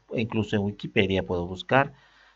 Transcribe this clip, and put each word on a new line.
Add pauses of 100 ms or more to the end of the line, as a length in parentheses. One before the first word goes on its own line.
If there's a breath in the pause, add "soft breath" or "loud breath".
(140)
Incluso
en
Wikipedia
puedo
buscar, (420 soft breath)